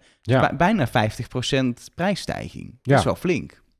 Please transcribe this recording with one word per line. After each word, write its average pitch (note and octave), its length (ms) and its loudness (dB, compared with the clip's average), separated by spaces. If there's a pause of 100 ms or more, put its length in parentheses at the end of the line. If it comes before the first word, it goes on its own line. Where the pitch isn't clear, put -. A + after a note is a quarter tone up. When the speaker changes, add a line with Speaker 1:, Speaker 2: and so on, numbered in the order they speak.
(220)
Speaker 1:
Ja. B2+ 180 2
Speaker 2:
bij-, - 160 2
bijna F3 300 2
vijftig A2 420 -2
procent B2+ 680 -2
prijsstijging. - 760 -6
Dat - 120 -20
Speaker 1:
Ja. C3+ 160 4
Speaker 2:
is - 60 4
wel G#2+ 100 0
flink. B2 480 -4 (180)